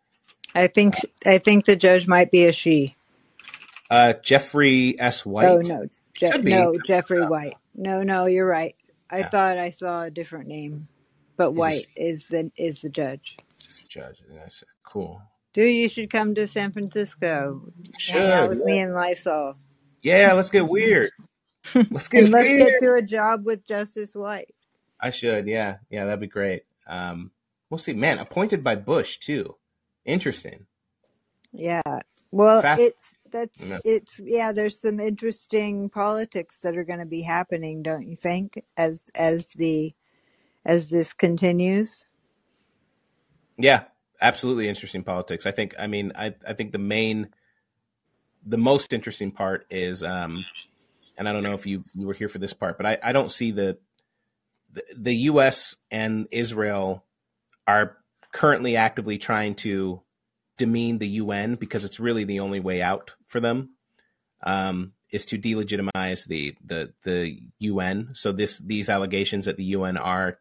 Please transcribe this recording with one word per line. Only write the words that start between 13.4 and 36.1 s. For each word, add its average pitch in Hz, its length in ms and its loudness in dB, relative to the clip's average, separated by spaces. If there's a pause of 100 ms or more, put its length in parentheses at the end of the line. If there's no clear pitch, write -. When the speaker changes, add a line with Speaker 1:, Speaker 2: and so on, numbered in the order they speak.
Speaker 2:
Just - 240 -20
a - 40 -20
judge. - 420 -18
And 76 100 -20
I 80 80 -20
said, - 220 -20 (140)
"Cool." 92 380 -12 (320)
Speaker 1:
Dude, 233 220 4
you 233 140 0
should 214 200 -10
come 214 260 -2
to 208 120 -2
San 202 240 -6
Francisco. 160 1000 -6 (260)
Speaker 2:
Should. 180 180 -6
Speaker 1:
Hang 190 160 4
out 180 180 4
with - 140 -2
me 196 160 2
and 185 140 -2
Lysol. 175 640 -2 (440)
Speaker 2:
Yeah, 190 320 8
let's 185 180 2
get 185 160 6
weird. 185 440 2 (520)
Speaker 1:
<laughs> 240 280 4
Speaker 2:
Let's 143 160 -6
get 233 160 8
Speaker 1:
And 214 80 8
let's 240 160 8
Speaker 2:
weird. 277 120 6
Speaker 1:
get 262 200 8
to 247 140 4
a 240 80 4
job 214 440 -2
with 220 220 -4
Justice 208 480 -8
White. 202 400 -10 (460)
Speaker 2:
I 123 80 -4
should, 107 380 -2
yeah. 104 320 -4 (100)
Yeah, 104 160 -6
that'd 101 160 -4
be 107 60 -8
great. 98 360 -4 (240)
Um, 90 440 -10 (380)
we'll - 80 -8
see. - 140 -8
Man, 127 280 0
appointed 190 440 -4
by 120 140 0
Bush, 131 400 -2
too. - 400 -8 (480)
Interesting. 139 640 -6 (840)
Speaker 1:
Yeah. 170 300 -6 (500)
Well, 214 300 6
Speaker 2:
Fast- 151 200 4
Speaker 1:
it's, - 360 0 (120)
that's, 233 360 -8
Speaker 2:
Yeah. 190 180 -8
Speaker 1:
it's, 220 360 -2
yeah, 220 340 -2
there's 208 260 -4
some 214 220 -4
interesting 208 880 -4
politics 214 720 -4